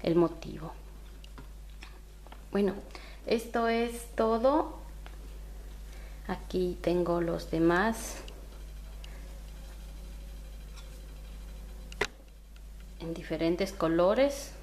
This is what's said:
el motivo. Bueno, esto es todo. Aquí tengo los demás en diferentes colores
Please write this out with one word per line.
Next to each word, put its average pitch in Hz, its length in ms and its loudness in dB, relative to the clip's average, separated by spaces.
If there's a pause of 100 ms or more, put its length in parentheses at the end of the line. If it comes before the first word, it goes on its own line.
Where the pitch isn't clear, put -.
el 165 140 4
motivo. 165 580 2 (1800)
Bueno, 202 220 6 (540)
esto 233 400 2
es 233 480 2
todo. 233 680 6 (1400)
Aquí - 560 0
tengo 170 380 6
los 170 320 0
demás 175 640 6 (4000)
en 165 120 -4
diferentes 170 600 2
colores 190 880 6